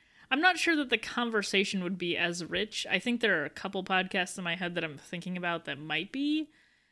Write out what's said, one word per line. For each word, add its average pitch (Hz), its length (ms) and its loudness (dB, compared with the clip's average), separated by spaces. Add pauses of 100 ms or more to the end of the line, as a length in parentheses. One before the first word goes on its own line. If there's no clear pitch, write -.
(300)
I'm 262 100 4
not 359 180 6
sure 339 180 4
that 285 140 0
the 233 60 4
conversation 202 880 2
would 180 140 -2
be 175 180 0
as 175 280 -2
rich. 185 440 -4
I 185 100 4
think 240 220 -2
there 185 220 4
are - 20 -2
a 139 60 -6
couple 190 340 -6
podcasts 185 540 0
in 185 60 -6
my 170 120 -2
head 175 200 -4
that 165 80 -2
I'm 151 120 -8
thinking 180 400 -8
about 175 300 -2
that 139 120 -4
might 156 340 -4
be, 294 360 0 (440)